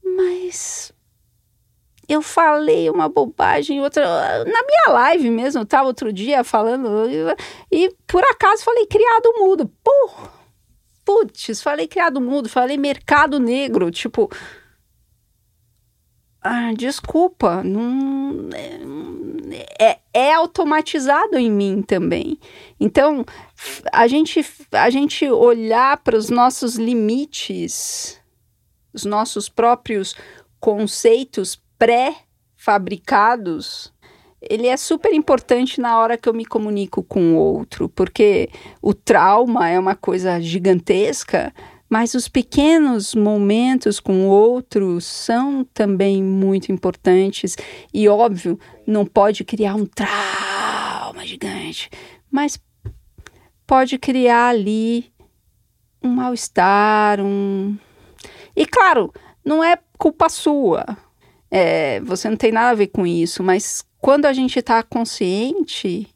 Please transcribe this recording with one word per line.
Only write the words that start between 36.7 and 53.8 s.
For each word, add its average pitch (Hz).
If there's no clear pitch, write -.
com 170
o -
outro, 156
porque 190
o 202
trauma 208
é 175
uma 190
coisa 185
gigantesca, 180
mas 226
os 247
pequenos 285
momentos 214
com 190
o -
outro 202
são 254
também 196
muito 190
importantes. 359
E, 208
óbvio, 202
não 214
pode 208
criar 202
um 208
trauma -
gigante, 180
mas 285
pode 262